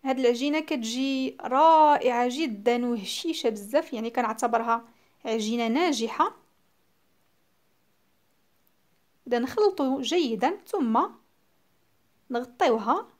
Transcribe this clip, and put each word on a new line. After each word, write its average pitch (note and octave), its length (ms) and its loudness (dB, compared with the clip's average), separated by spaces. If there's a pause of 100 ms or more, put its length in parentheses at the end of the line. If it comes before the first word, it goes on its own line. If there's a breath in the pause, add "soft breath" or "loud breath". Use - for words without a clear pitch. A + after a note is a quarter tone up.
هاد C4 120 -2
العجينة C4 420 0
كتجي C4 800 -4
رائعة C#4 880 4
جدًا A#3+ 560 -2
وهشيشة A#3+ 640 -4
بزاف، A3 440 -4
يعني A3+ 180 -6
كنعتبرها A#3 800 -2 (360 soft breath)
عجينة A3+ 440 -2
ناجحة. C#4 680 0 (3000)
إذا A#3+ 120 0
نخلطو C#4 640 0
جيدًا C#4 680 0
ثم C4+ 420 0 (1200)
نغطيوها B3 800 0 (100)